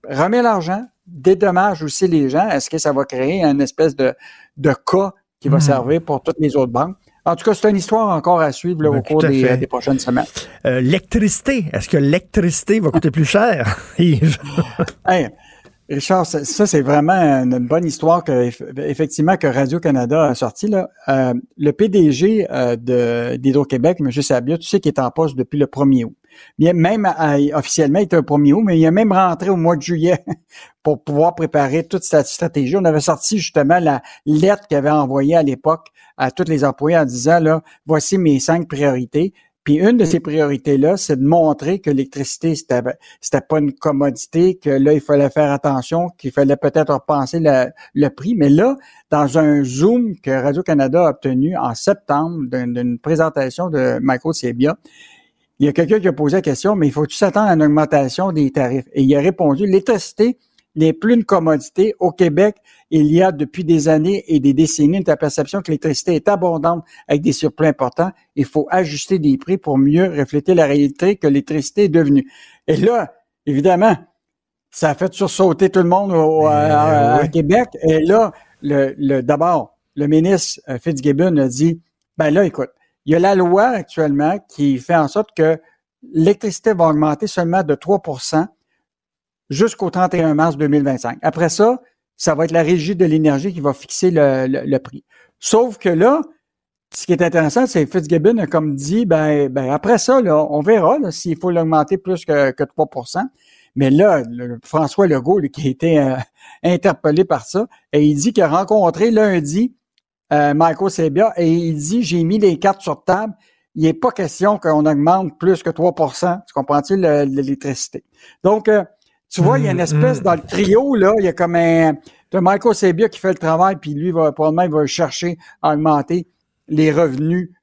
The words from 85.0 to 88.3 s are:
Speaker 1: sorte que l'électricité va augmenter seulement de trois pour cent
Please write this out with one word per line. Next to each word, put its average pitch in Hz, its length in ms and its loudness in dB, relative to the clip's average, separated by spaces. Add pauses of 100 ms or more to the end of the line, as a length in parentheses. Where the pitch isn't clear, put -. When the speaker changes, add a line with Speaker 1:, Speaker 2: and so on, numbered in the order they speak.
Speaker 1:
sorte 214 260 -4
que 160 240 2 (540)
l'électricité 196 600 0
va 170 140 2
augmenter 151 400 0
seulement 175 360 -2
de 147 120 0
trois 190 260 -2
pour 135 200 -10
cent 160 260 -2 (1000)